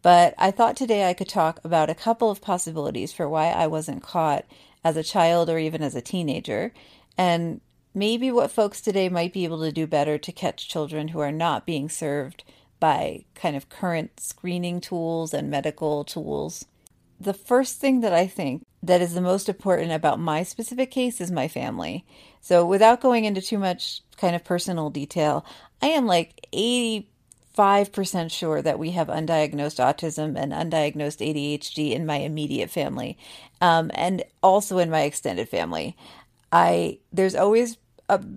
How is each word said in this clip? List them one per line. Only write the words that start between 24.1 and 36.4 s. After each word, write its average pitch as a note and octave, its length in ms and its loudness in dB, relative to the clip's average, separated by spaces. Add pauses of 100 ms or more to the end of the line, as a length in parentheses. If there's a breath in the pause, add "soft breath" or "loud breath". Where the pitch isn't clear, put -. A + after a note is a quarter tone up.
kind F3 180 2
of E3+ 80 -6
personal F3 460 -2
detail, D3 560 -2 (340 loud breath)
I C4 80 0
am, D4 200 2
like, F3 460 0
eighty-five G#3 1400 0
percent F3+ 400 -4
sure D#3 300 -2
that D3+ 160 0
we D#3+ 140 -4
have F3 160 -2
undiagnosed D3+ 720 -2
autism D3+ 600 0
and - 120 -4
undiagnosed D3+ 760 -2
A D#3 60 -2
D D3 200 -2
H - 200 -8
D D3+ 200 -2
in D#3+ 120 -4
my D3+ 120 -2
immediate D3+ 520 -4
family, C3 480 -6 (440 loud breath)
um, E3 340 4
and F3+ 280 -2 (200)
also F#3+ 340 4
in E3+ 140 2
my D#3 100 2
extended A2+ 480 -4
family. E2 460 -4 (560 loud breath)